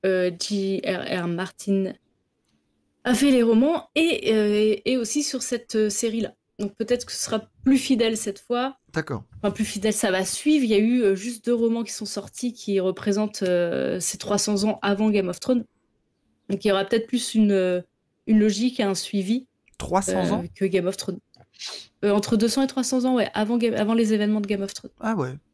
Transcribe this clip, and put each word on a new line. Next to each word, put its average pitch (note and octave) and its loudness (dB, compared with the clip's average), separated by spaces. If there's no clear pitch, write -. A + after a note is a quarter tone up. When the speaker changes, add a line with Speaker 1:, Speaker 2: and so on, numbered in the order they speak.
Speaker 1:
euh, F#3 2
J G3 -2
R F3+ -4
R E3+ -2
Martin F#3+ -2
a B3+ 2
fait C#4 4
les B3+ 6
romans A#3 4
et, D#4+ 2
euh, G#3+ 2
et B3+ 0
aussi B3 -2
sur C4+ -4
cette, A#3 -6
euh, G#3+ 2
série-là. A3 -4
Donc G3+ -6
peut-être B3 -4
que - -14
ce - -6
sera A3 -6
plus C4 4
fidèle A3+ 2
cette G3+ -8
fois. B3 -4
Speaker 2:
D'accord. C#3+ -6
Speaker 1:
Enfin, G#3 0
plus G#3 -2
fidèle, G#3+ -2
ça G#3+ 0
va F#3 0
suivre. D4+ 2
Il A#3 0
y G#3+ 4
a G3+ 6
eu, A#3+ 4
euh, G3 4
juste A3 -8
deux A#3+ 2
romans A#3 0
qui - -10
sont A3 -8
sortis G#3 -8
qui G3 -2
représentent, G3 -2
euh, F3 0
ces - -6
trois - -2
cents G3+ 0
ans A3 0
avant G3+ 2
Game G3 2
of F3+ -8
Thrones. B3 0
Donc G3 -4
il - 4
y G3 4
aura G3 2
peut-être A3+ 0
plus - -6
une, G#3+ 4
euh, F3+ 2
une A3 6
logique A3 2
et - 2
un G3 0
suivi, G3+ -2
Speaker 2:
Trois F3 -2
cents F#3 0
Speaker 1:
euh, E3+ 0
Speaker 2:
ans ? E3+ -2
Speaker 1:
que G3 -2
Game F3+ 0
of F#3+ -4
Thrones. - -8
Euh, G#3 2
entre G3+ 2
deux A3 4
cents C4+ 2
et C4+ 2
trois C4 -2
cents B3+ 0
ans, B3+ 2
ouais, A#3 2
avant G#3+ 0
Game, A3+ 2
avant G#3+ 0
les A3+ 4
événements G#3 2
de G3+ -4
Game G3 -2
of G3 -6
Thrones. - -14
Speaker 2:
Ah A3 -2
ouais. C3 -2